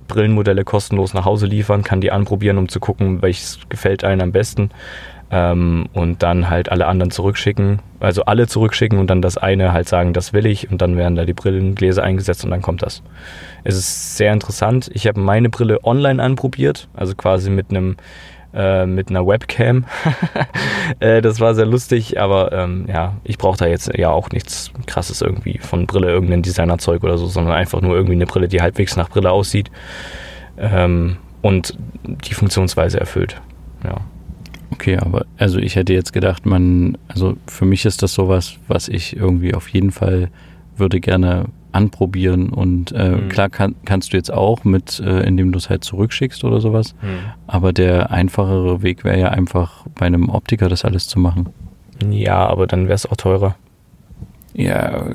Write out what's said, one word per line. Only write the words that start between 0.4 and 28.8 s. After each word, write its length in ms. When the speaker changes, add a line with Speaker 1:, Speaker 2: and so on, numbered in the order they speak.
Speaker 1:
kostenlos 500
nach 120
Hause 220
liefern, 360
kann 160
die 120
anprobieren, 460
um 120
zu 100
gucken, 420
welches 460
gefällt 380
einem 160
am 100
besten. 380
Ähm, 600
und 320
dann 260
halt 220
alle 160
anderen 240
zurückschicken, 680
also 240
alle 240
zurückschicken 520
und 100
dann 120
das 160
eine 360
halt 160
sagen, 240
„Das 180
will 140
ich“, 260
und 100
dann 140
werden 200
da 100
die 80
Brillengläser 720
eingesetzt 420
und 60
dann 100
kommt 220
das. 180
Es 100
ist 400
sehr 160
interessant. 640
Ich 140
habe 120
meine 300
Brille 340
online 400
anprobiert, 680
also 220
quasi 340
mit 220
einem, 240
äh, 320
mit 240
einer 180
Webcam. 600
<laughs> 60
Äh, 240
das 160
war 160
sehr 100
lustig, 560
aber, 300
ähm, 360
ja, 260
ich 160
brauch 180
da 80
jetzt 320
ja 140
auch 180
nichts 420
Krasses 360
irgendwie 360
von 300
Brille, 240
irgendein 320
Designerzeug 600
oder 140
so, 80
sondern 300
einfach 260
nur 140
irgendwie 180
eine 140
Brille, 200
die 140
halbwegs 340